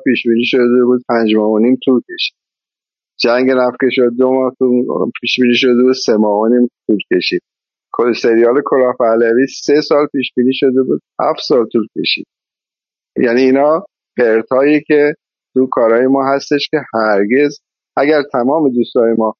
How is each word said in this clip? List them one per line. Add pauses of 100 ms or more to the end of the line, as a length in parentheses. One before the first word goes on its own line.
پیش
بینی
شده
بود،
پنج
ماه
و
نیم
طول
کشید. (840)
جنگ
نفت
که
شد
دو
ماه
تو (360)
پیش
بینی
شده
بود،
سه
ماه
و
نیم (180)
طول (140)
کشید. (500)
کل
سریال
کلاه
پهلوی
سه
سال
پیش
بینی
شده
بود، (180)
هفت
سال
طول (120)
کشید. (880)
یعنی
اینا (320)
پرتایی
که (400)
تو
کارهای
ما (100)
هستش
که (180)
هرگز (380)
اگر (100)
تمام
دوستای
ما